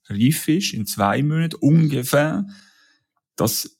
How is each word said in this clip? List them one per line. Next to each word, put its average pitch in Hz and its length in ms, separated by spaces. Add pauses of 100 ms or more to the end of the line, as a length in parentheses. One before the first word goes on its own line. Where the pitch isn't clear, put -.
reif 117 400
ist, 165 260
in 104 120
zwei 104 360
Monaten 160 340
ungefähr. 151 880 (920)
Das - 440